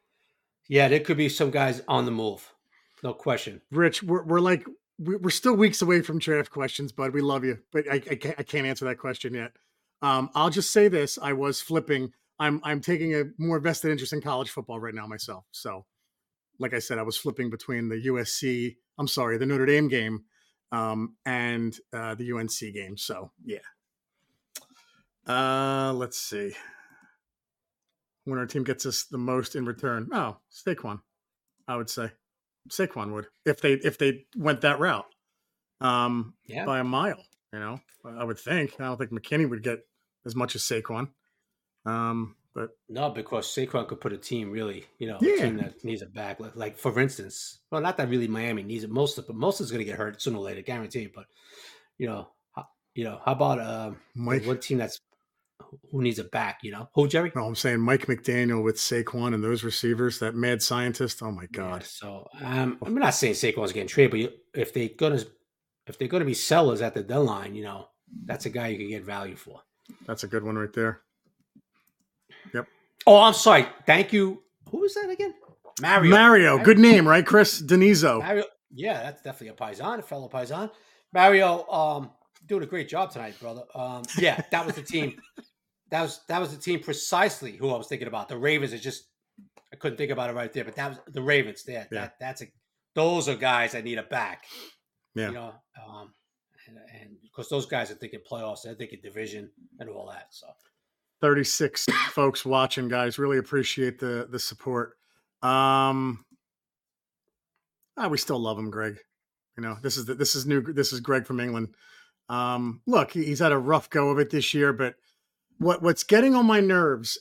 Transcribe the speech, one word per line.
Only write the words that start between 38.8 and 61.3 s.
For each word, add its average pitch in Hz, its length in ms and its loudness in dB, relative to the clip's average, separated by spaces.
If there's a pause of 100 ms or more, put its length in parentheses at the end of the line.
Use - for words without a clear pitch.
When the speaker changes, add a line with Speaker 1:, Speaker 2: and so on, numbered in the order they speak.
Speaker 2:
I 135 40 -8
don't 127 140 -8
think 123 120 -8
McKinney 147 380 -2
would 113 140 -8
get 117 180 -6 (460)
as 117 100 -10
much 120 180 -4
as 110 80 -8
Saquon. 117 460 -6 (800)
Um, 113 500 -6 (220)
but 113 120 -8 (180)
Speaker 1:
No, 135 220 -4
because 120 360 -8
Saquon 127 400 -4
could - 140 -12
put 110 120 -6
a 101 60 -10
team 110 320 -8
really, 104 340 -8 (140)
you 120 80 -8
know, 107 140 -10
a 233 40 2
Speaker 2:
Yeah. 403 200 4
Speaker 1:
team 113 140 -2
that - 260 -10
needs 113 180 -8
a 101 40 -16
back. 101 340 -12
Like, 113 160 -16
like, 107 200 -10
for 120 220 -2
instance, 127 600 -4 (120)
well, 156 100 -4
not 180 180 -2
that 135 100 -2
really 120 180 -2
Miami 110 380 -6
needs 110 200 -8
it. 107 60 -12
Most 143 280 0
of, - 100 -14
most 151 320 -4
is 127 100 -8
gonna 113 140 -6
get 101 120 -8
hurt 107 240 -8
sooner 113 180 -4
or 98 40 -8
later, 98 200 -10
guaranteed. 113 520 -10
But, - 120 -20 (720)
you 123 100 -6
know, 101 200 -10 (240)
ho-, - 120 -14 (300)
you 117 100 -6
know, 110 200 -10
how 135 80 0
about, 135 280 0
uh, 110 320 -8 (240)
Speaker 2:
Mike 120 280 0
Speaker 1:
one 123 140 -2
team 131 200 -2
that's, - 220 -6 (920)
who 135 100 -2
needs 117 160 0
a 107 60 -8
back, 110 380 -6
you 107 100 -12
know? 107 220 -14
Who, 147 120 6
Jerry? 160 300 0
Speaker 2:
No, 117 80 -2
I'm 113 100 -4
saying 120 260 0
Mike 127 260 2
McDaniel 120 580 0
with 110 120 2
Saquon 120 580 -2
and 107 100 -2
those 113 180 -2
receivers, 117 560 -2
that 113 160 -4
mad 120 280 0
scientist. 120 600 -2
Oh 101 80 -8